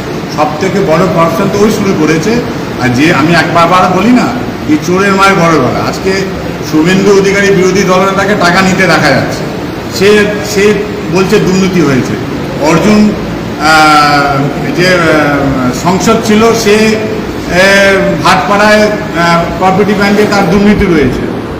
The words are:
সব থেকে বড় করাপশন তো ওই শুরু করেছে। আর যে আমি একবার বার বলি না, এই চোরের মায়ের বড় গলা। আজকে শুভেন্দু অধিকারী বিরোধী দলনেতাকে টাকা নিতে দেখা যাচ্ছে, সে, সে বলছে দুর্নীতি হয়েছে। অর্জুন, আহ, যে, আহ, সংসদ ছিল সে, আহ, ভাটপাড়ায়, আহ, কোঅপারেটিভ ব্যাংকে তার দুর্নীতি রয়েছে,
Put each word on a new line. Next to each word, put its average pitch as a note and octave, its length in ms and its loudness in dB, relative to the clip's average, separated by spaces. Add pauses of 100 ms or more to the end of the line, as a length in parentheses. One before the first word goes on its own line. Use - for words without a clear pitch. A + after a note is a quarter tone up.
(360)
সব D3+ 100 0 (140)
থেকে F#3+ 200 -2
বড় D#3+ 340 0
করাপশন G3 380 0
তো G3+ 60 -2
ওই G#3+ 120 2
শুরু G3 300 0
করেছে। D#3 300 0 (520)
আর B2+ 60 0
যে C#3+ 260 2
আমি E3+ 200 2
একবার E3 340 2
বার F3+ 300 2
বলি A3 140 2
না, A3 140 2 (420)
এই D3+ 80 2 (100)
চোরের G3 280 0
মায়ের G3 200 2
বড় E3 240 2
গলা। A#2+ 300 -2
আজকে F#3 240 -4 (600)
শুভেন্দু F#3+ 460 4
অধিকারী G3 280 2
বিরোধী F#3 360 2
দলনেতাকে F#3+ 520 0
টাকা F3 280 0
নিতে F#3 240 2
দেখা D3+ 240 2
যাচ্ছে, - 320 -2 (560)
সে, G#3 260 4 (300)
সে G3+ 200 2 (380)
বলছে F#3+ 260 0
দুর্নীতি F3+ 420 0
হয়েছে। - 520 -2 (280)
অর্জুন, F#3+ 500 2 (500)
আহ, D3 800 2 (340)
যে, F3+ 120 0
আহ, F3+ 100 2 (840)
সংসদ G3 420 0
ছিল A3 300 2
সে, G3+ 220 -2
আহ, G3 1500 0
ভাটপাড়ায়, G#3 580 2
আহ, E3+ 640 -2 (140)
কোঅপারেটিভ F#3+ 380 0
ব্যাংকে G#3 340 2
তার F#3+ 200 0
দুর্নীতি G3+ 360 2
রয়েছে, C3+ 340 0 (400)